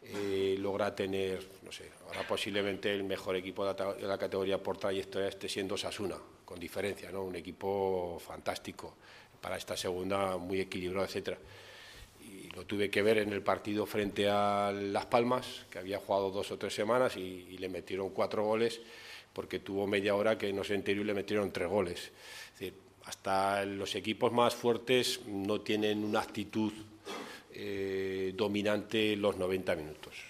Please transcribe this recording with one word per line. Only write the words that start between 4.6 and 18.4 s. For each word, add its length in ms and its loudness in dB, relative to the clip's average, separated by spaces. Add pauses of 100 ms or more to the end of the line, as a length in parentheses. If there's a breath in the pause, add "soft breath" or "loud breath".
por 140 -2
trayectoria 520 0
esté 200 -6
siendo 260 -2
Osasuna, 420 -4 (280)
con 140 -12
diferencia, 520 -4
¿no? 140 -4
Un 120 -4
equipo 880 0
fantástico 680 -8 (460 loud breath)
para 160 -4
esta 200 -6
segunda, 600 0
muy 240 0
equilibrado, 460 0
etcétera. 320 -4 (840 loud breath)
Y 280 -14
lo 160 -10
tuve 240 2
que 120 4
ver 160 8
en 140 2
el 100 0
partido 440 2
frente 420 2
a 440 4
Las 340 -2
Palmas, 640 2
que 80 -10
había 200 -4
jugado 320 2
dos 200 -4
o 80 -4
tres 160 -4
semanas 420 4
y, 40 -6 (300)
y 80 -12
le 100 -4
metieron 420 -4
cuatro 340 2